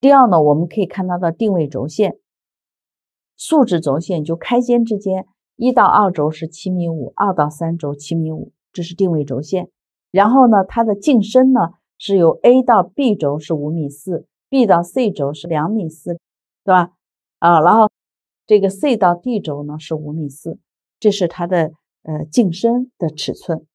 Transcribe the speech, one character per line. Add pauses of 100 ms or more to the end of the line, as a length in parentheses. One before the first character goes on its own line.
第
二
呢，
我
们
可
以
看
它
的
定
位
轴
线， (1160)
竖
直
轴
线
就
开
间
之
间， (300)
一
到
二
轴
是
七
米
五，
二
到
三
轴
七
米
五， (200)
这
是
定
位
轴
线。 (400)
然
后
呢，
它
的
进
深
呢 (240)
是
由
A
到
B
轴
是
五
米
四 (220)
，B
到
C
轴
是
两
米
四， (460)
对
吧？ (460)
啊，
然
后 (560)
这
个
C
到
D
轴
呢
是
五
米
四， (400)
这
是
它
的， (300)
呃，
进
深
的
尺
寸。